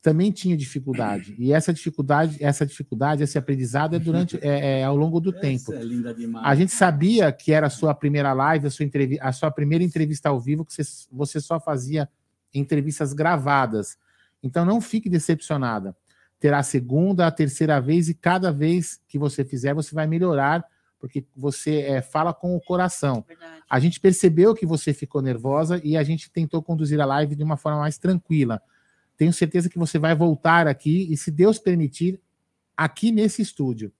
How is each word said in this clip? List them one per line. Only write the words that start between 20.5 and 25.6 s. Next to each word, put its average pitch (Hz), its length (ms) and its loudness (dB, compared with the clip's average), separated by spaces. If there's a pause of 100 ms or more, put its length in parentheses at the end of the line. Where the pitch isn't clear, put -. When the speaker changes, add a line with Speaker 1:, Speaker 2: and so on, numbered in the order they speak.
Speaker 1:
porque 131 240 -8 (100)
você, 143 460 -4
é, 135 220 -2
fala 160 320 -2
com 180 200 -4
o 175 60 -2
coração. 175 680 -2
Speaker 3:
Verdade. - 440 -20
Speaker 1:
A 131 100 4
gente 170 180 2
percebeu 185 560 6
que 208 120 -4
você 160 260 -2
ficou 139 300 -4
nervosa 139 600 0